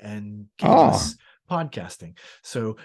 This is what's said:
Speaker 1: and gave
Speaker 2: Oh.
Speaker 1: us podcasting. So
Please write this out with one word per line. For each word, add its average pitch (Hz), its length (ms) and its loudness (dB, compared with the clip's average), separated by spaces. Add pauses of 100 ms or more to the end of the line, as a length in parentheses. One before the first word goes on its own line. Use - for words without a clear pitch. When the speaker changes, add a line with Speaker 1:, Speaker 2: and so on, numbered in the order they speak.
Speaker 1:
and 104 460 -14 (100)
gave - 120 2
Speaker 2:
Oh. 302 180 8
Speaker 1:
us - 280 0 (340)
podcasting. 95 680 -8 (240)
So 110 440 -6